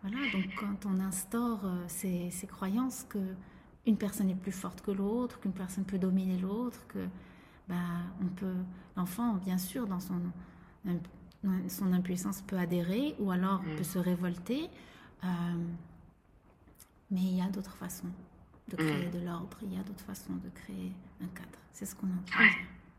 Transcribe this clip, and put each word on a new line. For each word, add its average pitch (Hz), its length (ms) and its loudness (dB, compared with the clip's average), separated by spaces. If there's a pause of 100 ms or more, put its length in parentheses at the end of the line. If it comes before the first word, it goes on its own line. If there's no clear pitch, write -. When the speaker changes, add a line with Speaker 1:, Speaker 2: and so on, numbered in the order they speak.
Speaker 1:
Voilà, 208 140 -2 (140)
donc 190 140 4 (100)
quand 202 300 -2
on 190 140 4
instaure, 202 640 0
euh, 180 240 0
ces, 175 420 0
ces 185 160 -6
croyances 233 640 0
que 214 100 -2 (680)
une 214 120 8
personne 196 320 2
est 185 40 2
plus 185 180 -2
forte - 280 -6
que - 100 -2
l'autre, 208 500 2
qu'une 190 120 0
personne 185 320 -2
peut 190 140 0
dominer 185 400 4
l'autre, 214 500 0
que, 185 180 -4 (600)
bah, 185 60 -2 (480)
on 185 40 2
peut, 185 280 -2 (420)
l'enfant, 214 380 2
bien 185 240 2
sûr, 240 280 -2
dans 185 140 -2
son 180 200 -2 (680)
imp-, 180 840 -2
son 185 240 2
impuissance 180 500 2
peut - 160 -2
adhérer 180 600 2
ou 196 120 2
alors 185 320 4
Speaker 2:
Mm. 156 140 -2
Speaker 1:
peut 175 80 0
se 185 140 -2
révolter, 180 720 2 (560)
euh, - 20 0 (1800)
mais 185 100 2
il 185 160 4
y 180 60 4
a 185 60 2
d'autres 196 280 -4
façons - 320 -8 (600)
de - 80 -6
créer 156 320 2
Speaker 2:
Mm. - 20 -2
Speaker 1:
de 175 160 -2
l'ordre, 175 360 -6
il 196 120 -4
y 185 40 -2
a 190 40 -4
d'autres 190 220 -10
façons 190 300 -8
de 180 160 -6
créer 185 420 -8 (300)
un 185 60 -6
cadre. - 300 -12 (140)
C'est - 140 -8
ce - 80 -8
qu'on - 140 -4
est 180 40 2
en 180 140 0
train - 180 8
de - 40 12
Speaker 2:
Ouais. - 60 6
Speaker 1:
dire. - 120 -6 (320)